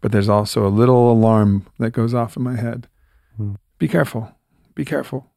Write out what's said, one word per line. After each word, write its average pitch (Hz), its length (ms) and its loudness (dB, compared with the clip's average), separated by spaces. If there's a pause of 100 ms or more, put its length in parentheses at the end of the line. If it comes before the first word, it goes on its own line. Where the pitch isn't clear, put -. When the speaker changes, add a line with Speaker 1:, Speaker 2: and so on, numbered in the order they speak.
Speaker 1:
But 104 120 -4
there's 104 160 0
also 104 380 0
a - 20 2
little 120 440 4
alarm 107 540 4 (120)
that 117 140 -2
goes 117 220 -4
off 117 220 -4
in 131 60 -6
my 123 140 -6
head. 117 320 -8 (480)
Speaker 2:
Hmm. 101 180 -8 (240)
Speaker 1:
"Be 160 100 -4
careful, 131 460 -4 (400)
be 147 120 -8
careful 139 500 -8